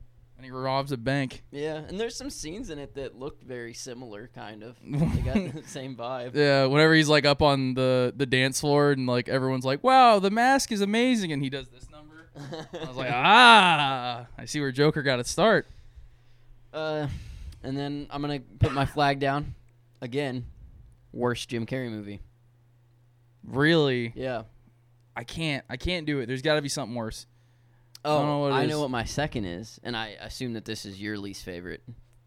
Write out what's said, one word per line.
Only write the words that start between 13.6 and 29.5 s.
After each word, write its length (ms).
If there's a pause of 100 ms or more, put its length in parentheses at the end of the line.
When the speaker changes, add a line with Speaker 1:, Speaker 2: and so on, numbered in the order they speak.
Speaker 1:
I 100
see 140
where 120
Joker 300
got 180
its 100
start." 380 (1040)
Speaker 2:
Uh, 340 (560)
and 140
then 340
I'm 100
gonna 200 (180)
put 140
my 140
flag 340
down 340 (480)
again. 440 (680)
Worst 360
Jim 160
Carrey 260
movie. 300 (1200)
Speaker 1:
Really? 720
Speaker 2:
Yeah. 260 (720)
Speaker 1:
I 80
can't. 440
I 80
can't 300
do 140
it. 60
There's 160
gotta 200
be 60
something 260
worse. 320 (800)
I 40
Speaker 2:
Oh, 100
Speaker 1:
don't 80
know 140
what 120
it 40
Speaker 2:
I 80
Speaker 1:
is. 60
Speaker 2:
know 100
what 100
my 140
second 400
is, 380